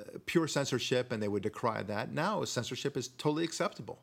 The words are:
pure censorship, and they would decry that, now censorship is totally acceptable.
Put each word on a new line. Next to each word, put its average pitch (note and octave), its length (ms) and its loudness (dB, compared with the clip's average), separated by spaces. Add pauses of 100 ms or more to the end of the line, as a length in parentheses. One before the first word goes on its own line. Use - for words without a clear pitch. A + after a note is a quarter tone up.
(260)
pure E3 200 4
censorship, B2+ 640 2
and A2+ 100 0
they G#2 80 2
would G2+ 140 0
decry A2 420 0
that, G#2+ 280 -2
now D#3+ 320 0
censorship B2+ 520 -2
is B2 120 -2
totally D3+ 340 0
acceptable. - 600 -4